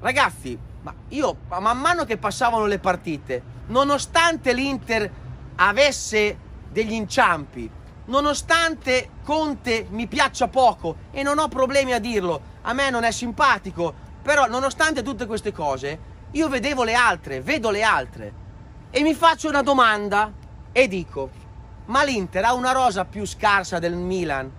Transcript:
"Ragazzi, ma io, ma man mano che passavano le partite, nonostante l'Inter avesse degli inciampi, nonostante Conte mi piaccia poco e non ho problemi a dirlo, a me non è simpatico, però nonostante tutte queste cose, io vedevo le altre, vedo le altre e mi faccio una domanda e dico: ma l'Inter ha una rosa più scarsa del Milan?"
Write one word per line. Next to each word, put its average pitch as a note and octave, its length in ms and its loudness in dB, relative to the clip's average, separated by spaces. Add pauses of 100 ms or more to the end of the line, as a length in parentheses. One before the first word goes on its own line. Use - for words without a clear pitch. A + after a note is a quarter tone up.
"Ragazzi, A3+ 580 0 (240)
ma D3 120 -12 (140)
io, A#3+ 280 -2 (120)
ma F3 100 -6
man A3 200 2
mano D#4+ 260 2
che A3 120 -4
passavano A3 500 0
le G3+ 120 0
partite, D#3 640 -2 (240)
nonostante C#4 840 2
l'Inter A#3+ 580 -2 (460)
avesse G#3 840 2 (300)
degli G#3+ 240 -2
inciampi, G3 760 0 (360)
nonostante B3+ 1040 0 (140)
Conte C#4 640 -2
mi G#3+ 180 -6
piaccia C4+ 420 0
poco A3 480 2 (160)
e C4+ 100 -4
non C#4+ 160 2
ho D#4 100 2
problemi C4 440 2
a A#3+ 60 2
dirlo, G3+ 420 -2 (220)
a A3 100 -4
me C4+ 180 0
non A#3 140 -2
è A#3 60 4
simpatico, G#3 840 0 (260)
però C#4+ 260 4
nonostante C4+ 560 0
tutte A#3+ 240 -6
queste G#3 260 -4
cose, C#3+ 560 -4 (240)
io D#4 160 0
vedevo C4 340 0
le A3+ 120 0
altre, F3+ 460 2
vedo A3+ 300 0
le G3+ 120 0
altre C3 500 0 (580)
e C4+ 120 2
mi D#4 120 4
faccio E4 340 2
una C#4+ 140 2
domanda G#3+ 680 4 (400)
e B3+ 160 4
dico: E3 420 -6 (560)
ma C4 180 2
l'Inter G3+ 400 -2
ha A#3+ 100 4
una B3+ 180 0
rosa A#3+ 320 2
più G3+ 220 -8
scarsa G3+ 520 2
del E3+ 160 -2
Milan?" F3 640 -2